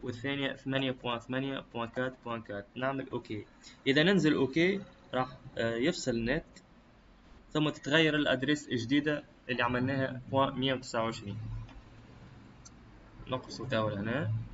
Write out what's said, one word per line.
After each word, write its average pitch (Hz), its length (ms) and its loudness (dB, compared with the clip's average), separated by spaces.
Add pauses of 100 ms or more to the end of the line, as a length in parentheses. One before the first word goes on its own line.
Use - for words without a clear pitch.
والثانية 135 500 -4
ثمانية 135 380 -2
بوان 120 280 -4
ثمانية 135 440 -4 (100)
بوان 117 160 -4
كات 127 260 -4 (100)
بوان 117 160 -6
كات، 101 240 -8 (100)
نعمل 135 340 -2
أوكي. 113 360 -8 (420)
إذا 139 160 6
ننزل 165 300 6
أوكي 165 480 2 (320)
راح، 123 140 0 (300)
آه، 117 180 0
يفصل 131 360 0
النت، 117 320 0 (1080)
ثم 151 160 2
تتغير 151 460 4
الأدريس 147 540 2
الجديدة 143 540 2 (260)
اللي 123 140 0
عملناها 127 580 0 (100)
بوان 135 280 2
مية 135 140 2
وتسعة 127 300 -2
وعشرين. 110 340 -4 (1900)
نقص - 340 -6
تاول 110 320 0
هنا 110 380 -2 (220)